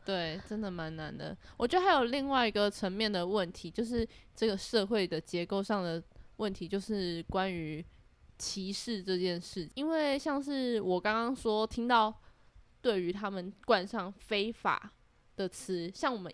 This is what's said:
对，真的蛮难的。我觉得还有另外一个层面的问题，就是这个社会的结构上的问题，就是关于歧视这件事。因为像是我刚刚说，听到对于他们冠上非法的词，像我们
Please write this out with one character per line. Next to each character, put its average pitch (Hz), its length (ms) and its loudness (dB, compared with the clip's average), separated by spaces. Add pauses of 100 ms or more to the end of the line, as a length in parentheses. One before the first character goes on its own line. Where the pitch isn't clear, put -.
对， 170 340 -2 (120)
真 214 100 -4
的 208 100 -4
蛮 165 280 -6
难 156 200 -8
的。 156 180 -8 (200)
我 233 100 2
觉 339 140 4
得 359 60 4
还 381 80 8
有 269 100 6
另 269 240 0
外 262 180 4
一 214 60 2
个 208 180 4
层 196 220 -2
面 214 180 0
的 180 160 0
问 190 240 2
题， 175 220 -12
就 - 100 -2
是 233 240 0 (300)
这 226 100 2
个 202 120 2
社 196 280 2
会 202 220 2
的 165 140 -2
结 175 240 -2
构 196 180 0
上 202 180 0
的 170 220 -2 (320)
问 208 180 -2
题， 175 140 -8
就 190 100 -2
是 185 520 -2
关 190 200 2
于 160 320 -4 (560)
歧 190 320 -6
视 202 320 -4
这 185 160 0
件 180 220 0
事。 175 360 -8
因 302 160 -2
为 294 280 2
像 285 240 -2
是 254 380 0
我 180 180 2
刚 208 160 2
刚 233 180 0
说， 220 320 0
听 233 220 -4
到 220 260 6 (680)
对 202 200 2
于 175 120 0
他 202 180 -4
们 190 220 -6 (120)
冠 208 220 6
上 202 240 -4
非 214 400 0
法 - 400 -2 (480)
的 190 80 0
词， 180 480 -6
像 277 180 0
我 220 60 -4
们 175 140 -10